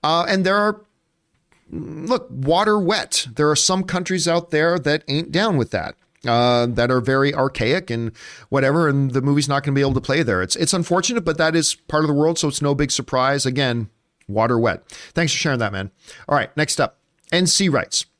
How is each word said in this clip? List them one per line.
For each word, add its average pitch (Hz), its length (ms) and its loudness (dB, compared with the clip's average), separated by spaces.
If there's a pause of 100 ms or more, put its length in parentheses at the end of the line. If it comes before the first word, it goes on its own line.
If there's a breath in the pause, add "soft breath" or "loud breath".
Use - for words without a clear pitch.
Uh, 165 240 2
and 190 160 0
there 190 140 2
are, 208 240 0 (880)
look, 156 600 -6
water 170 500 2
wet. 185 560 -2
There 147 140 2
are 151 60 4
some 185 280 0
countries 185 440 -2
out 170 220 0
there 165 300 2
that 147 280 0
ain't 147 240 -4
down 190 240 0
with 123 140 0
that, 82 260 -6 (320)
uh, 120 380 4
that 120 260 0
are 127 80 2
very 135 340 2
archaic 139 580 -2
and 117 200 -4 (380 loud breath)
whatever, 143 400 2
and 139 220 2
the 131 100 0
movie's 143 260 2
not 139 160 -2
gonna 143 120 -2
be 139 60 2
able 139 120 2
to 131 80 0
play 147 220 0
there. 92 180 0
It's, - 140 -2
it's - 180 0
unfortunate, 185 480 0
but 165 160 -2
that 160 180 0
is 160 200 0
part - 280 -2
of 156 40 0
the 147 80 2
world, 160 240 2
so 156 80 0
it's 143 140 -4
no 143 140 0
big 139 160 -2
surprise. 135 540 0
Again, 127 440 -2 (400)
water 113 280 2
wet. 113 300 0 (260 loud breath)
Thanks 165 200 0
for - 40 -4
sharing 135 220 -2
that, 104 140 -2
man. 95 180 -6 (380 loud breath)
All 147 80 2
right, - 180 -2
next 151 240 -2
up. - 180 -2 (360)
N 180 120 2
C 190 220 0
writes - 380 -2 (140)